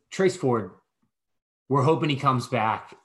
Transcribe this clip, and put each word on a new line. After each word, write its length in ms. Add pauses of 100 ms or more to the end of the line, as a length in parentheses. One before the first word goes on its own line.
(120)
Trace 240
Ford, 360 (960)
we're 140
hoping 260
he 60
comes 320
back 580